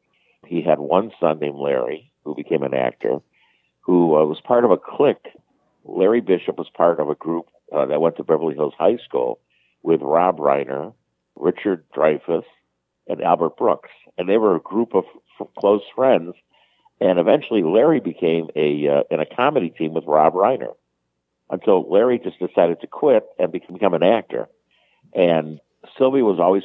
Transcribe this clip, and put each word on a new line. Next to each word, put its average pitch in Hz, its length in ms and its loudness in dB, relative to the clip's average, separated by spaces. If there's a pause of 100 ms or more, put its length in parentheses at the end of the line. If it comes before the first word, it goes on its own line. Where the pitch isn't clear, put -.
(460)
He 85 160 -6
had 76 160 0
one 85 420 -2
son 78 200 0
named 73 180 -6
Larry, 69 540 -4 (120)
who 76 120 -10
became 73 260 -4
an 67 140 -4
actor, 62 420 -4 (640)
who, 85 340 2
uh, 78 100 4
was 78 160 -4
part 120 220 2
of 117 60 4
a 90 80 4
clique. - 500 -2 (580)
Larry 98 360 -2
Bishop 90 360 -2
was 85 120 -10
part 82 320 2
of 73 80 -2
a 73 60 -2
group, 82 320 -6 (280)
uh, 71 120 0
that 73 120 -2
went 82 160 0
to - 80 -10
Beverly 78 320 0
Hills 73 220 -4
High 101 260 2
School 62 360 -4 (420)
with 82 200 2
Rob 82 360 2
Reiner, 69 560 -2 (420)
Richard 87 480 -2 (100)
Dreyfuss, 78 520 -2 (640)
and - 140 -8
Albert 85 360 0
Brooks. 110 320 -2 (280)
And 90 120 -4
they 107 80 4
were 104 180 2
a 78 60 -4
group 98 340 -4
of 92 80 2 (380)
f-, - 60 -14 (120)
close 101 220 2 (120)
friends. 98 420 0 (640)
And 92 180 2
eventually 101 440 2
Larry 120 360 4
became 82 560 -2
a, 73 320 0
uh, 71 240 2
in 80 80 -2
a 78 60 -2
comedy 123 460 -2
team 80 220 -6
with 80 120 -6
Rob 78 300 4
Reiner 95 380 0 (760)
until 90 420 0
Larry 117 260 2
just - 220 -10
decided 85 400 0
to - 80 -14
quit 131 380 0 (120)
and 90 140 -2
bec-, 87 160 -10
become 92 260 -2
an 82 100 -2
actor. 92 440 -2 (640)
And 80 460 0 (380)
Sylvia 131 260 2
was 95 160 0
always 92 260 0